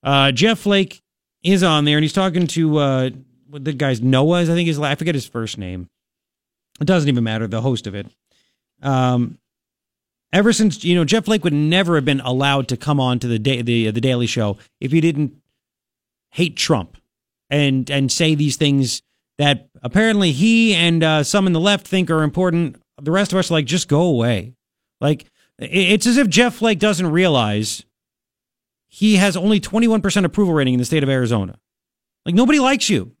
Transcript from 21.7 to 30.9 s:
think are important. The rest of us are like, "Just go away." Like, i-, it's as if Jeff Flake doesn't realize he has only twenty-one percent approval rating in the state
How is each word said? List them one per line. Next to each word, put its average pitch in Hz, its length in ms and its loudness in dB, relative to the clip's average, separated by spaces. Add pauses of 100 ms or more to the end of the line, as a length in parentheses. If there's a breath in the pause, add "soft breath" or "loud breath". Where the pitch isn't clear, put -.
think 185 220 -2
are 160 140 0
important. 165 580 -2 (200)
The 143 100 -4
rest 196 200 0
of 190 80 0
us 175 100 -2
are 170 40 0
like, 156 120 0
"Just 156 220 -2
go 147 140 2
away." 120 540 -2 (440)
Like, 147 260 -2 (340)
i-, 120 60 -12
it's 185 400 0
as 240 120 2
if 269 100 2
Jeff 214 280 2
Flake 214 240 0
doesn't 185 300 0
realize 123 760 0 (1040)
he 214 260 2
has 190 220 2
only 202 240 2
twenty-one 220 400 0
percent 196 240 0
approval 180 280 0
rating 135 200 2
in 123 60 2
the 123 60 -2
state 156 160 0